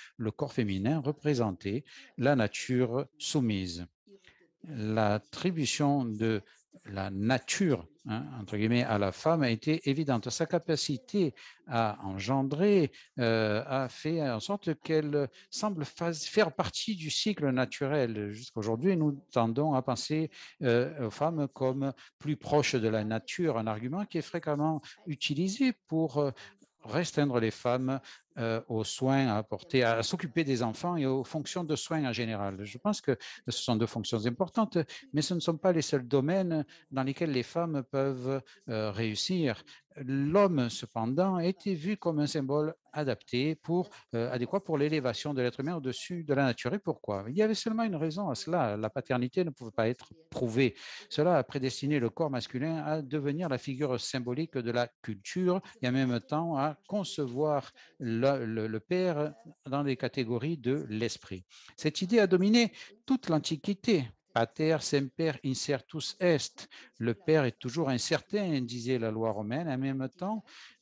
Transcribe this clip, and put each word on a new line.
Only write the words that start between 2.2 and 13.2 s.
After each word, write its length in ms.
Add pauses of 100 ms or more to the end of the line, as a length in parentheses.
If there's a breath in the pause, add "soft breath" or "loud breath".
nature 680 (120)
soumise. 680 (800 soft breath)
L'attribution 1400
de 360 (440 soft breath)
la 240
nature, 800 (200)
hein, 180 (140)
entre 180
guillemets, 260
à 160
la 120
femme 300
a 80
été 400
évidente. 400
Sa 160
capacité 880 (340 loud breath)
à 380
engendrer, 880 (280 loud breath)
euh, 460